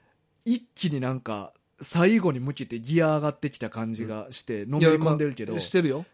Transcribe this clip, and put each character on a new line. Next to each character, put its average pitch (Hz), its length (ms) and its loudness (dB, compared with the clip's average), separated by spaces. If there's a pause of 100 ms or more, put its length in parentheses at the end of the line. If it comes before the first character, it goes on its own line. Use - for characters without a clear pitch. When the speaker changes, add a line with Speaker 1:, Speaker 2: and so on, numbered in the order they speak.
(440)
Speaker 1:
一 240 300 0
気 180 160 -2
に 147 80 -2
な 127 140 -2
ん 131 80 -6
か、 104 320 -8 (280)
最 190 380 4
後 180 140 2
に 127 80 -4
向 135 140 -4
け 127 120 -8
て 117 140 -8
ギ 147 240 2
ア 156 140 4
上 - 20 -4
が 151 80 0
っ 147 100 -4
て 143 120 -4
き - 80 -14
た 113 120 -6
感 113 240 -6
じ 110 120 -6
が 107 240 -8
し - 120 -10
て、 104 220 -6
Speaker 2:
う - 20 -10
ん。 120 40 -6
Speaker 1:
の 147 100 0
め 170 60 6
り 156 80 8
込 156 200 2
ん 147 40 0
で 151 60 0
る 143 100 -2
け 113 120 -8
ど。 110 60 -6
Speaker 2:
い - 20 -2
や、 - 40 -2
ま - 0 -
あ、 - 20 -4
し 180 100 -6
て 180 120 4
る 160 60 2
よ。 139 260 -2